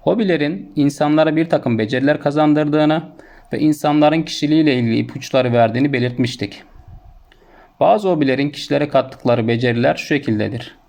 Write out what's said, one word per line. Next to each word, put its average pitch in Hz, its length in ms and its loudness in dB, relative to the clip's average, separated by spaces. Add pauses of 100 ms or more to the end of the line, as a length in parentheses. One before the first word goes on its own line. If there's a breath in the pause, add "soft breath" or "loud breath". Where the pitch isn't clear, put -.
Hobilerin 175 720 -2
insanlara 151 600 2
bir 160 140 0
takım 123 300 0
beceriler 131 400 0
kazandırdığını 151 840 2 (500 loud breath)
ve - 60 -4
insanların 151 600 2
kişiliğiyle 151 540 2
ilgili 117 220 0
ipuçları 123 560 -2
verdiğini 120 400 2
belirtmiştik. 123 720 -4 (1160 soft breath)
Bazı 214 300 2
hobilerin 143 400 0
kişilere 143 380 -4
kattıkları 123 600 0
beceriler 120 480 0
şu - 100 -10
şekildedir. 113 720 -4 (140)